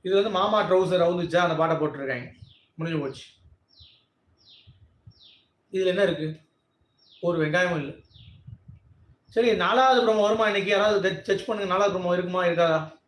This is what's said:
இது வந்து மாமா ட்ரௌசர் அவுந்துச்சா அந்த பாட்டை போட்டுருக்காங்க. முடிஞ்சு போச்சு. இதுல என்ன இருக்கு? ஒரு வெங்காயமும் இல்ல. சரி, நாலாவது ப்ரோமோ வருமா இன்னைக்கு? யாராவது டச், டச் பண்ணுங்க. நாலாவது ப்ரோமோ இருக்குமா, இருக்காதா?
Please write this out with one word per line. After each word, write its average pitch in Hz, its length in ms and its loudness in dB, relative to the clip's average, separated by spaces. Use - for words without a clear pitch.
இது 185 120 -2
வந்து 208 160 2
மாமா 208 360 0
ட்ரௌசர் 180 400 2
அவுந்துச்சா 175 400 0
அந்த 160 140 -2
பாட்டை 165 160 2
போட்டுருக்காங்க. 139 500 -6
முடிஞ்சு 165 240 -6
போச்சு. 135 240 -10
இதுல 190 220 0
என்ன 196 140 4
இருக்கு? 156 200 -2
ஒரு 170 160 0
வெங்காயமும் 170 380 0
இல்ல. 139 120 -10
சரி, 233 140 2
நாலாவது 247 420 4
ப்ரோமோ 220 220 2
வருமா 220 240 2
இன்னைக்கு? 202 220 -2
யாராவது 202 320 2
டச், 185 240 -2
டச் 196 200 -2
பண்ணுங்க. 202 240 -4
நாலாவது 196 220 0
ப்ரோமோ 180 220 -2
இருக்குமா, 180 300 -2
இருக்காதா? 165 320 2